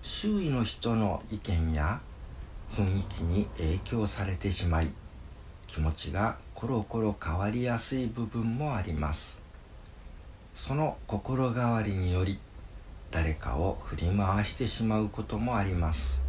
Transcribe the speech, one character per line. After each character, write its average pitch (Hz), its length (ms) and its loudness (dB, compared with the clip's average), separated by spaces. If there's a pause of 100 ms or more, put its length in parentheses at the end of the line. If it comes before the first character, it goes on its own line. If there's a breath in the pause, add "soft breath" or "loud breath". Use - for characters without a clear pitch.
周 208 400 0
囲 170 80 2
の 123 160 4
人 117 300 0
の 104 360 4
意 104 100 -6
見 80 340 2
や 90 260 2 (760)
雰 98 260 4
囲 - 20 0
気 - 200 -4
に 90 240 4 (120)
影 82 200 2
響 110 280 0
さ 101 180 -2
れ 95 120 0
て 101 140 0
し 90 160 0
ま 82 140 6
い、 - 100 4 (760)
気 - 140 -6
持 78 120 4
ち 76 200 -4
が 101 260 2 (160)
コ - 120 -6
ロ 123 160 2
コ 113 160 -2
ロ 107 240 2
変 80 160 0
わ 101 120 2
り 120 120 0
や 120 160 2
す - 160 -4
い 127 120 0
部 117 180 -2
分 117 320 0
も 147 180 0
あ 101 80 0
り 90 120 -2
ま 76 180 0
す。 - 260 -6 (1160)
そ - 200 -4
の 151 220 0 (100)
心 127 460 0
変 120 180 2
わ 113 120 4
り 104 100 0
に 92 200 2
よ 90 120 4
り、 98 160 0 (720)
誰 80 220 2
か 65 240 -2
を 90 260 2
振 - 120 -6
り 87 140 2
回 101 340 4
し - 100 -4
て 123 120 0
し - 160 -2
ま 110 160 4
う 107 100 2
こ 104 140 -4
と 107 160 -4
も 117 180 2
あ 104 60 4
り 95 120 2
ま 80 180 4
す。 - 360 0